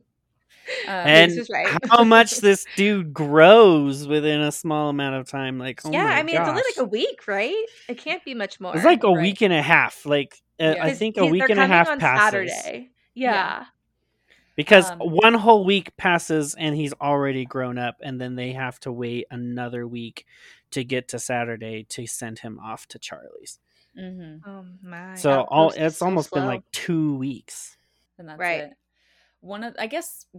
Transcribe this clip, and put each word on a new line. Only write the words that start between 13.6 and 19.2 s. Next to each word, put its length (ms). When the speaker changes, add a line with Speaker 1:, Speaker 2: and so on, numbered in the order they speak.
Speaker 2:
Because 360
Speaker 1:
Um, 80
Speaker 2:
one 360
whole 300
week 320
passes 580
and 200
he's 180
already 520
grown 320
up, 240
and 180
then 160
they 180
have 280
to 100
wait 380